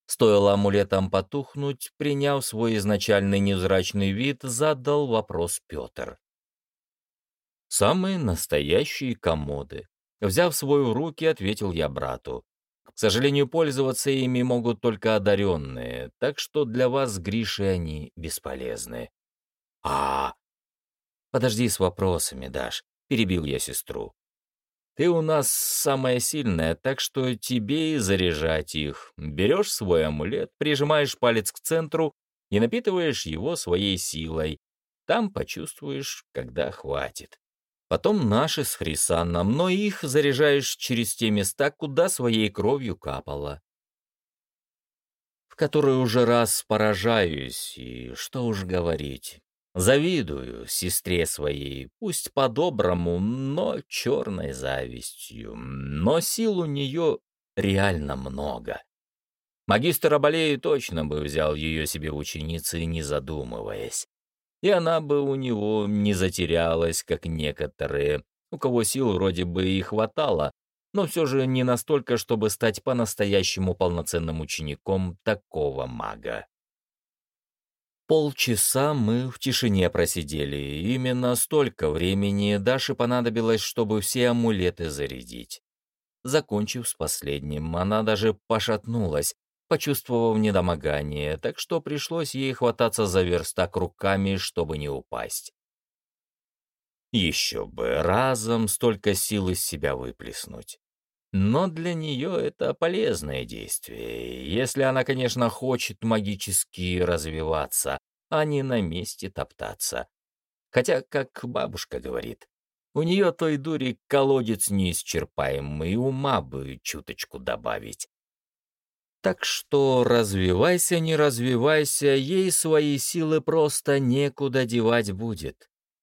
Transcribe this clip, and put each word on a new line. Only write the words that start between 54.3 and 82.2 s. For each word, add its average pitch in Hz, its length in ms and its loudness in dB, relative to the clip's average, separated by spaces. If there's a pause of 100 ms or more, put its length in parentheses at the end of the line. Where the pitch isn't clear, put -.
завистью. 60 1040 -8
Но 67 640 0
сил 214 380 0
у 170 60 -2
нее 143 540 0 (400)
реально 95 580 2
много. 65 640 -8 (840)
Магистр 147 480 4
Абалей 147 420 4
точно 123 480 0
бы 76 160 -2
взял 76 340 0
ее 78 320 -2
себе 76 240 -6
в 73 60 -6
ученицы, 80 680 -6
не 82 160 -4
задумываясь. 60 1040 -6 (540)
И 190 80 4
она 165 300 4
бы 143 200 2
у 139 140 0
него 107 520 0
не 104 280 2
затерялась, 82 920 2
как 82 220 -4
некоторые, 73 1000 -2 (260)
у 160 80 -12
кого 123 240 2
сил 120 300 0
вроде 90 320 0
бы 92 240 0
и 95 140 2
хватало, 107 720 0 (420)
но 196 120 2
все 156 200 0
же 131 200 2
не 131 180 2
настолько, 123 520 0
чтобы 110 340 0
стать - 320 0
по-настоящему 98 920 0
полноценным 82 640 -2
учеником 85 800 -4
такого 71 640 -2
мага. 55 600 -8 (1600)
Полчаса 143 840 2
мы 123 360 2
в - 80 -16
тишине 101 520 2
просидели, 73 640 -2
и 73 380 -2
именно 127 420 0
столько 117 540 0
времени 101 640 2